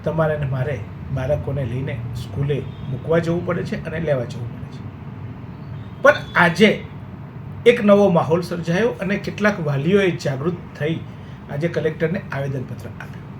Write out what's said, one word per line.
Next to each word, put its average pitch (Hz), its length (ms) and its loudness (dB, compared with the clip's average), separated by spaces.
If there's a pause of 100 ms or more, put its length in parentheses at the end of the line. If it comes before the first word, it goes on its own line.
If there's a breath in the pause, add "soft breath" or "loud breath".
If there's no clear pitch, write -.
તમારે 160 320 2
અને 147 100 -2
મારે 131 340 -2 (340)
બાળકોને 139 500 0
લઈને 117 340 -4 (180)
સ્કૂલે 139 460 -2 (280)
મૂકવા 151 280 2
જવું 170 280 0
પડે 175 160 -2
છે - 220 -4
અને 160 160 -6
લેવા 139 240 0
જવું - 280 -8
પડે - 200 -10
છે. - 100 -12 (1200)
પણ 196 120 10 (200)
આજે - 500 6 (800)
એક 233 180 6
નવો 202 260 8
માહોલ 160 300 4
સર્જાયો 175 480 0
અને 196 280 -2
કેટલાક 202 440 0
વાલીઓએ 165 500 4
જાગૃત 147 440 -2 (240)
થઈ 156 200 0 (520 loud breath)
આજે 147 180 -2
કલેક્ટરને 156 540 0 (100)
આવેદનપત્ર 135 540 -6
આપ્યું. - 400 -12 (140)